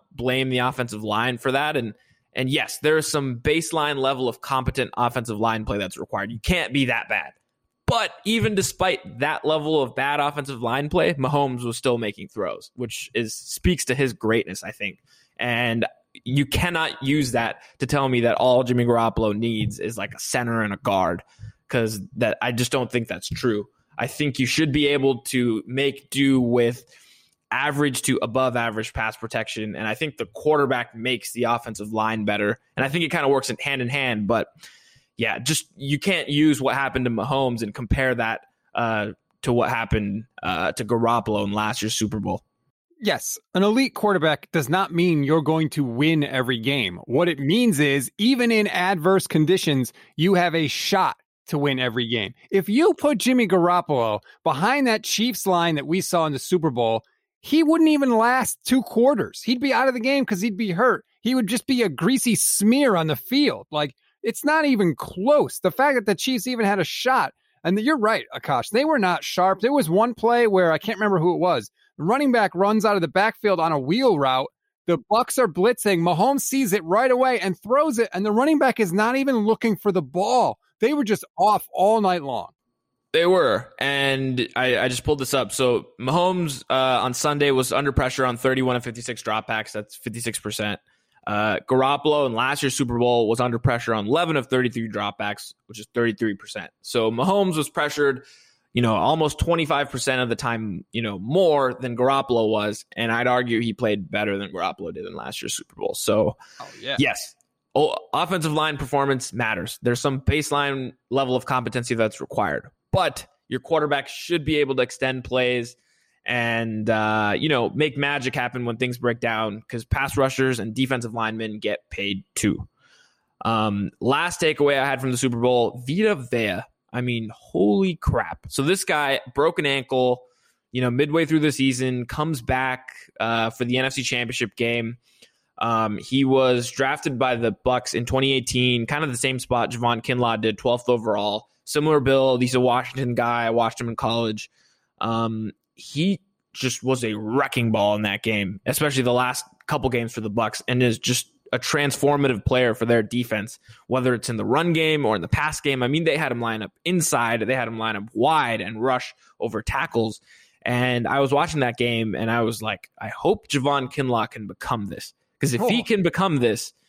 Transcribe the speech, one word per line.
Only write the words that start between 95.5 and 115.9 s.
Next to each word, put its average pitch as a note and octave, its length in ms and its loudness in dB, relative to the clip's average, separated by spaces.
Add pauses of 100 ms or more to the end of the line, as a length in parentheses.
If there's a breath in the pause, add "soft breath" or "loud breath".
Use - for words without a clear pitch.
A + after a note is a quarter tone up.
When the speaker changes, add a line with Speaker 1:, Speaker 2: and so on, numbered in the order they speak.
Speaker 1:
which A2 120 -18
is G#2 140 -16
thirty-three A2+ 420 0
percent. - 360 -14 (100)
So A2+ 280 0
Mahomes F#3 460 2
was D3+ 140 -2
pressured, D3 560 0 (480 soft breath)
you A#2+ 80 0
know, A2 140 2
almost C#3+ 440 0
twenty-five D3+ 500 0
percent B2+ 320 -2
of B2 60 0
the A#2 80 0
time, A2 560 -4
you A2+ 100 -4
know, G#2 160 -4
more C#3 560 2
than B2 220 -6
Garoppolo B2 540 2
was. G#2+ 360 -2 (120)
And A2+ 160 0
I'd A#2+ 140 0
argue B2 340 2
he A#2 100 -2
played G2+ 400 -2
better G#2 260 -2
than G2+ 140 -8
Garoppolo F2+ 420 -6
did - 120 -10
in F2 100 -12
last - 260 -12
year's - 140 -8
Super - 200 -14
Bowl. - 200 -4
So, - 400 0 (240 loud breath)
Speaker 2:
Oh, - 100 -16 (120)
yeah. C3 180 -6
Speaker 1:
yes, - 340 -2 (400)
o-, - 220 2 (180)
offensive D#3+ 380 0
line D3+ 260 0
performance C#3 540 -2
matters. A2 500 -4
There's A#2+ 200 0
some C#3 180 0
baseline C#3 760 -2 (160)
level B2+ 280 2
of A#2 80 -2
competency A#2+ 500 -2
that's A2+ 260 0
required, E2 480 -4 (220)
but E3+ 340 0 (220)
your B2+ 140 -6
quarterback C#3+ 480 0
should E3 360 -4
be D3+ 120 0
able C3+ 180 2
to B2+ 80 2
extend C3 400 -4
plays B2 520 -2 (520)